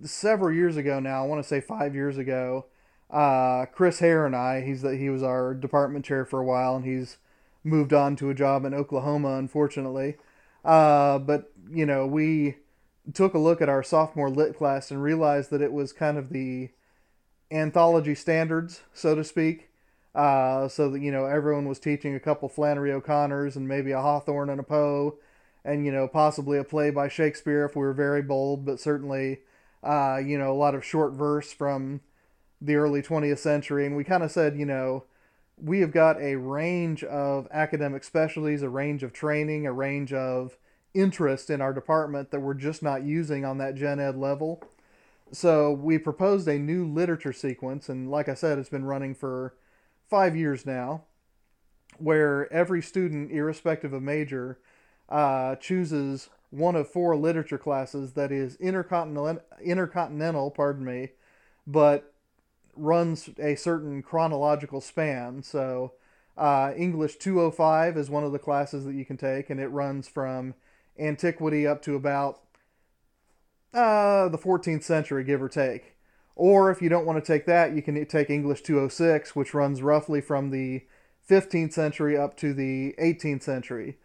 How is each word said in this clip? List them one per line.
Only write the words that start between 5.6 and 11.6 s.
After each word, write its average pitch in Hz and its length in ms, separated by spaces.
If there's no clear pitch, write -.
chair 135 200
for 131 140
a 131 60
while, 127 300
and 131 100
he's 131 320
moved 151 300
on 143 240
to 139 120
a 135 60
job 139 300
in 135 80
Oklahoma, 143 640
unfortunately. 135 800
Uh, 147 540
but, 147 340